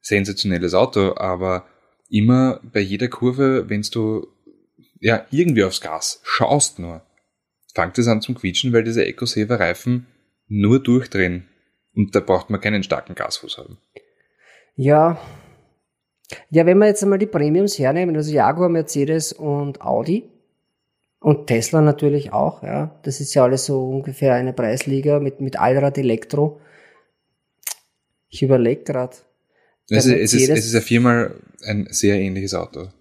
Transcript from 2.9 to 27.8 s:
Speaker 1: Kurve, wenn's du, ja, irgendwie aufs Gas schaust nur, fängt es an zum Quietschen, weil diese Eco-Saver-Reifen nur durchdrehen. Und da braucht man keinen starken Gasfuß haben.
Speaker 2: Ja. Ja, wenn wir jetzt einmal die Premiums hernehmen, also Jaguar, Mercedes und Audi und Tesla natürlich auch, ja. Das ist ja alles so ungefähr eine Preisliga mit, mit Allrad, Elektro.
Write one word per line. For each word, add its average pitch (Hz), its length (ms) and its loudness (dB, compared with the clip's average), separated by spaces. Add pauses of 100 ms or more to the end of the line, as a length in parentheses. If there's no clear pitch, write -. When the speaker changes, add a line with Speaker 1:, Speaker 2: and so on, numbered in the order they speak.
Speaker 1:
Kurve, 127 640 -2
wenn's 104 200 -6
du, 110 380 -4 (720)
ja, 110 320 0
irgendwie 139 320 2
aufs 95 160 -2
Gas - 440 -8
schaust - 560 0
nur, 85 240 -12 (720)
fängt 90 240 -2
es 120 100 2
an 110 140 2
zum 123 140 -6
Quietschen, 95 380 -2
weil 113 100 4
diese 113 220 0
Eco-Saver-Reifen 113 1040 -4 (400)
nur 104 360 2
durchdrehen. 95 640 0 (480)
Und 101 200 0
da 104 40 6
braucht 92 300 0
man 101 100 -2
keinen 104 240 -2
starken - 320 -6
Gasfuß - 420 -10
haben. - 200 -20 (1000)
Speaker 2:
Ja. 147 460 4 (1300)
Ja, 165 160 4
wenn 185 140 6
wir 214 80 6
jetzt 202 160 0
einmal 196 160 2
die 214 60 0
Premiums 180 540 0
hernehmen, 156 380 0
also 151 160 -4
Jaguar, 160 340 2
Mercedes 160 640 -2
und 143 500 -6
Audi 143 480 -2 (920)
und 151 260 2
Tesla 117 320 0
natürlich 147 540 2
auch, 139 300 -2
ja. 151 400 -6
Das 135 180 -6
ist 139 140 -8
ja 139 80 6
alles 131 220 2
so 131 220 -2
ungefähr 135 460 0
eine 127 180 0
Preisliga 135 680 0
mit, 139 200 -6
mit 135 180 -6
Allrad, 139 400 2
Elektro. 143 640 -2 (1700)